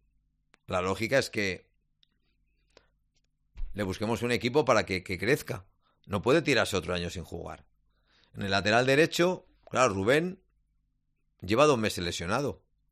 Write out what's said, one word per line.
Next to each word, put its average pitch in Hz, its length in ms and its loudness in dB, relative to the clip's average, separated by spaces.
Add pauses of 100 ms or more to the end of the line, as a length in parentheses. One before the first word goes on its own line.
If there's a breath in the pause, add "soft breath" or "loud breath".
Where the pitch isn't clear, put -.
(680)
La 92 140 -4
lógica 98 380 -2
es 123 100 -2
que 98 400 -6 (2000 soft breath)
le 101 80 -6
busquemos 107 400 -4
un 120 100 -2
equipo 120 320 0
para 113 220 2
que, 92 180 -4
que 90 140 -8
crezca. 104 480 -4 (420)
No 98 140 -4
puede 147 180 4
tirarse 123 340 0
otro 87 200 -4
año 87 160 -4
sin 90 120 -10
jugar. 82 440 -14 (680)
En 110 60 -12
el 98 100 -4
lateral 104 360 2
derecho, 165 600 2 (240)
claro, 117 220 2
Rubén 143 480 0 (1040)
lleva 113 240 6
dos 139 120 6
meses 101 240 0
lesionado. 98 600 -4 (300)